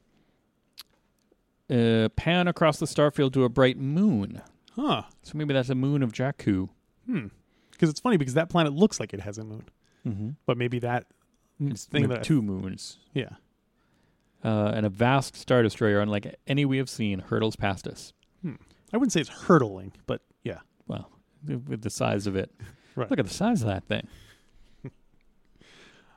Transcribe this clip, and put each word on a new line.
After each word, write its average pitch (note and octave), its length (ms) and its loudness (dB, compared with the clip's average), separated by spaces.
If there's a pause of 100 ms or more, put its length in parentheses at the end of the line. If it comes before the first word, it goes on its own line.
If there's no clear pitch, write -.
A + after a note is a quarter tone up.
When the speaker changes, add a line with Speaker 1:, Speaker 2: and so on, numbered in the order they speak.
(1700)
Speaker 1:
uh, A2+ 460 4
"Pan F3 320 2
across D#3+ 320 2
the D#3 80 -2
starfield D3 460 2
to C3 100 4
a B2 60 4
bright B2+ 280 4
moon." C#3 640 0 (340)
Speaker 2:
Huh. A#3 280 0 (180)
Speaker 1:
So - 160 -12
maybe D3 160 -2
that's C3 160 0
a C3 60 0
moon C#3 260 2
of A#2+ 100 0
Jakku. G#2+ 580 0 (360)
Speaker 2:
Hmm. F3 220 -4 (500)
'Cause E3 120 4
it's D3 100 -6
funny A#3 180 2
because C3 160 0
that D#3+ 160 2
planet D#3 240 2
looks F3+ 260 4
like A2+ 140 -8
it G2 60 -8
has G#2 180 -10
a A2 60 -10
moon. A2 220 -14 (380)
Speaker 1:
Mm-hmm. G#2+ 260 -6 (180)
Speaker 2:
But B2 100 0
maybe B2 220 -2
that A#2+ 260 -4 (540)
Speaker 1:
It's C#3 260 -6
Speaker 2:
thing - 160 -2
Speaker 1:
maybe B2 140 0
Speaker 2:
that A2 60 -6
I - 20 -8
Speaker 1:
two D3 180 2
moons. F#2+ 560 -8 (160)
Speaker 2:
Yeah. C3+ 160 -4 (1120)
Speaker 1:
Uh, G#2+ 300 2
and A2 120 0
a G#2 40 2
vast A#2+ 460 0
Star B2+ 280 2
Destroyer, G#2 360 2
unlike G#2 460 -2
any C#3 180 0
we C3+ 140 2
have C3 120 -4
seen, G2+ 300 -2
hurtles A2 360 -2
past G2 320 -4
us. - 260 -16 (300)
Speaker 2:
Hmm. D3+ 100 -6 (400)
I G#3+ 40 2
wouldn't B3 140 2
say F3 80 2
it's C#3+ 120 -2
hurtling, G2 640 2 (120)
but A#2+ 160 -6 (220)
yeah. G2 160 -8 (280)
Speaker 1:
Well, - 220 -10 (360)
th-, C#3 220 -6
with B2 140 -6
the A2 80 -4
size G#2+ 380 -2
of F#2+ 80 -2
it. F#2+ 160 -4 (440)
Speaker 2:
Right. A#2 140 -4
Speaker 1:
Look C4 100 0
at A#2+ 60 2
the - 80 -10
size G#3 280 0
of A2+ 60 -2
that F#2+ 200 -4
thing. A2 200 -4 (760)
Speaker 2:
<laughs> C3+ 80 -14 (1300)